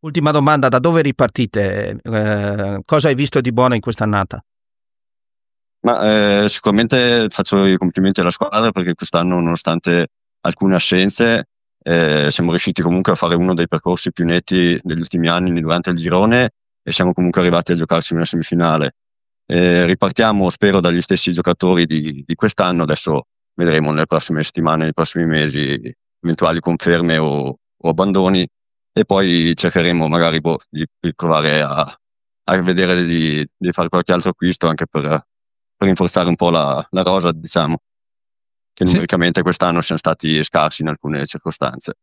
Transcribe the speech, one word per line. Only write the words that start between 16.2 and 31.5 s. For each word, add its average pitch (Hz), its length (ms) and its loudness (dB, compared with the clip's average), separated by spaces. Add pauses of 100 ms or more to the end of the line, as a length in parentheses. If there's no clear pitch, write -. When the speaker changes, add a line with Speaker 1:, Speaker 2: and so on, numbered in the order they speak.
Speaker 2:
e - 60 -8
siamo - 220 0
comunque 90 280 0
arrivati 85 300 2
a 90 60 2
giocarci 82 360 -2
una 82 120 0
semifinale. 80 720 0 (500)
Eh, 87 400 2
ripartiamo, 98 640 0
spero, 98 320 2
dagli 87 200 0
stessi 92 320 0
giocatori 87 540 0
di, 76 400 -6
di 85 80 -4
quest'anno, 90 480 0
adesso 76 440 -2 (280)
vedremo 78 380 0
nelle 76 140 0
prossime 78 360 -2
settimane, 80 400 -2
nei 78 100 -2
prossimi 85 340 -2
mesi, 73 540 -2 (400)
eventuali 85 380 0
conferme 85 600 0
o, 71 380 -2 (200)
o 82 120 -4
abbandoni, 92 560 2 (480)
e 107 120 2
poi 85 500 2
cercheremo 85 540 0
magari, 82 320 0
boh, 80 180 -2 (100)
di, 76 160 -6 (140)
di 82 160 -4
provare 78 480 0